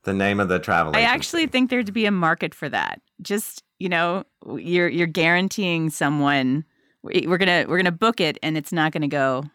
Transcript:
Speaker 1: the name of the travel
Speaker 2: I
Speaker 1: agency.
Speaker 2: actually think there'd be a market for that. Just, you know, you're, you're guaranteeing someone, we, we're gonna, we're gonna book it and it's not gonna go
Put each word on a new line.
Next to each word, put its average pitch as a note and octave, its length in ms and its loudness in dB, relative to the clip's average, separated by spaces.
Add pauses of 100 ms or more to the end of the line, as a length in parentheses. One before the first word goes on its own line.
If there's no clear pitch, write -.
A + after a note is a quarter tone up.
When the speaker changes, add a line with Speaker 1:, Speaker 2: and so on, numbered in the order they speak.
Speaker 1:
the G2+ 80 -2
name G2 260 2
of G2 100 2
the F#2 100 2
travel E2+ 360 2
Speaker 2:
I A3 60 2
Speaker 1:
agency. A#3 140 2
Speaker 2:
actually E4 320 -2
think B3+ 240 0
there'd A#3+ 240 -2
be A3 100 0
a G#3 60 2
market E3 440 0
for D3 140 -8
that. D2 320 -4 (220)
Just, - 420 -6 (140)
you F#3+ 100 -6
know, F3 360 0 (300)
you're, F3 340 0
you're E3+ 180 0
guaranteeing E3+ 840 0
someone, C#3+ 760 0 (380)
we, - 240 -2
we're F3 120 0
gonna, F3 280 4
we're E3+ 120 0
gonna F3+ 120 2
book A3 300 0
it D#3 220 0
and D#3 160 -2
it's D3 140 -8
not D#3 200 0
gonna D3+ 160 -2
go C3+ 360 0 (100)